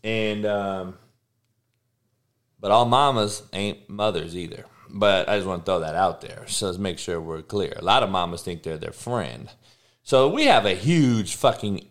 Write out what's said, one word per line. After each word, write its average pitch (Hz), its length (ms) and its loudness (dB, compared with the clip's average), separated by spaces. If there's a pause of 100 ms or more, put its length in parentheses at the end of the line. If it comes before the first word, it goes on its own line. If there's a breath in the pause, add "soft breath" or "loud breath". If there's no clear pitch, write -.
And, 107 420 -2
um, 98 520 -2 (1600)
but 101 100 0
all 117 140 8
mamas 120 580 2 (100)
ain't 101 380 -6
mothers 92 460 -2
either. 85 300 -10 (220)
But 98 400 2
I 104 80 2
just 95 120 -2
wanna 87 160 -4
throw 90 160 2
that 78 160 -4
out 90 240 2
there. - 260 -16
So - 200 -4
let's 90 120 -4
make 95 220 -4
sure 85 200 -4
we're 80 220 -8
clear. 95 340 -4
A - 80 -12
lot 113 200 6
of 101 40 -4
mamas 87 340 -4
think 85 200 -10
they're 80 160 -8
their 80 140 -10
friend. 85 580 -8 (520 soft breath)
So 135 260 4
we 262 160 0
have 131 220 6
a 95 80 2
huge 120 600 2
fucking 107 560 -2